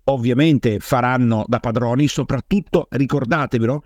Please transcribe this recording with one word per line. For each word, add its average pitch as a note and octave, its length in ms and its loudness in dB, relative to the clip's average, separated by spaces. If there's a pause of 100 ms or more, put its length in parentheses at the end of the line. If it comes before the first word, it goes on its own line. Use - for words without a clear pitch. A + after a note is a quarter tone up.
ovviamente B2 720 2
faranno B2 680 0
da A#2 120 0
padroni, A#2+ 480 0
soprattutto D3+ 840 -4
ricordatevelo, C3 960 -2